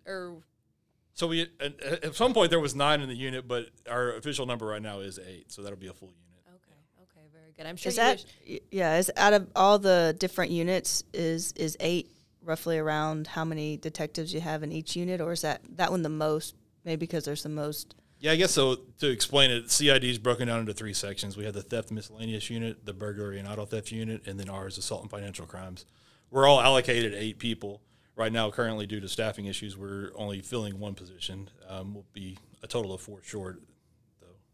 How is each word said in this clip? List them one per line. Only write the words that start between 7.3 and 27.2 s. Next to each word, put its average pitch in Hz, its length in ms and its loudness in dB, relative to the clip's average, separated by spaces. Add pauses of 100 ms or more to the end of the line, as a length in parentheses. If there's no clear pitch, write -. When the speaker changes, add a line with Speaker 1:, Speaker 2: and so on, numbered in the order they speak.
Speaker 1:
very 160 260 -20
good. 156 80 -12
I'm 170 120 -10
sure - 120 -4
Speaker 3:
Is 233 80 0
Speaker 1:
you 226 60 6
Speaker 3:
that, 254 140 6
Speaker 1:
wish - 80 -18 (220)
Speaker 3:
y-, - 120 -10 (100)
yeah, 170 280 2
is 185 200 2
out 208 160 8
of 196 220 4
all 202 240 8
the 175 400 6
different 180 320 -2
units, 170 520 0 (120)
is, 165 380 -2
is 156 260 -4
eight 170 320 -2 (320)
roughly 165 340 -2
around 156 480 -2
how 160 200 -4
many 151 320 -4
detectives 156 580 -6
you 160 60 -4
have 156 200 -4
in 151 100 -6
each 160 240 -6
unit, 175 240 -2
or 165 120 -2
is 165 100 -4
that, 151 200 -4 (160)
that 180 120 2
one 180 140 0
the 151 60 -2
most, 156 440 -2 (300)
maybe 165 160 -4
because 160 260 -4
there's 147 160 -6
the 151 80 -8
most? 151 460 -6 (240)
Speaker 2:
Yeah, 151 120 2
I 165 60 6
guess 185 140 4
so. 131 260 6 (220)
To 147 100 2
explain 131 420 6
it, 120 180 -2
C 147 220 6
I 135 80 8
D 127 100 2
is 123 80 0
broken 120 300 0
down 117 140 0
into 107 120 -4
three 104 200 -8
sections. 98 420 -6
We 104 80 -8
have 104 100 -6
the 98 80 -8
theft 113 300 -6
miscellaneous 110 580 -6
unit, 113 360 -6
the 104 80 -8
burglary 101 440 -6
and 98 80 -8
auto 104 200 -8
theft 104 260 -8
unit, 110 340 -6
and 98 140 -10
then 95 100 -10
ours, 95 280 -10
assault 101 240 -6
and 101 100 -14
financial 101 340 -10
crimes. 92 400 -14 (460)
We're 135 160 10
all 139 140 12
allocated 123 520 4
eight 104 240 -4